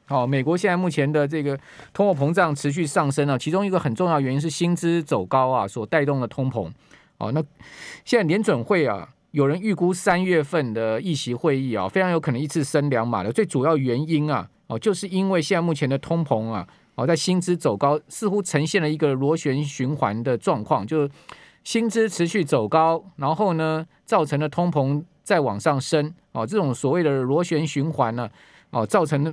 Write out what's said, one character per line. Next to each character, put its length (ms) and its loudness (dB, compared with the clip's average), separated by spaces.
好， 220 0
美 160 0
国 120 2
现 140 2
在 80 2
目 100 0
前 240 0
的 160 2
这 140 -4
个 180 -4
通 140 2
货 80 4
膨 180 0
胀 220 2
持 180 -2
续 140 -2
上 260 0
升 160 0
啊， 80 0
其 140 -4
中 160 0
一 60 -2
个 80 2
很 160 -2
重 120 0
要 140 2
原 100 0
因 80 0
是 80 -2
薪 280 0
资 260 0
走 240 0
高 240 2
啊， 180 0
所 200 -6
带 180 2
动 160 0
的 60 -4
通 240 -4
膨。 200 -6
好， 140 -4
那 120 0
现 140 2
在 20 2
联 200 2
准 220 0
会 220 2
啊， 240 -2
有 140 2
人 140 0
预 140 0
估 200 0
三 300 2
月 180 4
份 320 -2
的 280 0
议 120 -2
息 200 -4
会 260 0
议 160 -2
啊， 120 0
非 120 0
常 100 2
有 100 2
可 120 -2
能 80 -2
一 80 -2
次 160 -2
升 260 0
两 160 2
码 160 -2
的。 100 -4
最 140 0
主 200 0
要 100 4
原 320 0
因 240 0
啊， 160 -2
哦， 120 -6
就 140 0
是 140 -6
因 220 0
为 120 2
现 140 0
在 60 2
目 120 0
前 140 -2
的 100 0
通 260 -2
膨 260 -2
啊， 160 -6
哦， 100 -2
在 100 2
薪 260 0
资 160 0
走 180 0
高， 320 2
似 220 -4
乎 120 0
呈 240 0
现 160 2
了 80 0
一 60 -2
个 180 2
螺 220 0
旋 280 -2
循 320 -4
环 280 -2
的 140 0
状 260 0
况， 240 -2
就 200 0
薪 260 -2
资 200 2
持 160 -2
续 180 0
走 240 0
高， 360 2
然 180 -2
后 180 0
呢， 320 -2
造 200 2
成 140 -2
了 80 0
通 240 0
膨 320 0
再 200 2
往 180 0
上 200 2
升， 320 0
哦， 160 -4
这 100 -2
种 160 0
所 160 -2
谓 140 2
的 180 2
螺 220 2
旋 240 -2
循 240 -2
环 240 -2
呢， 120 -6
哦， 140 -2
造 200 2
成 280 0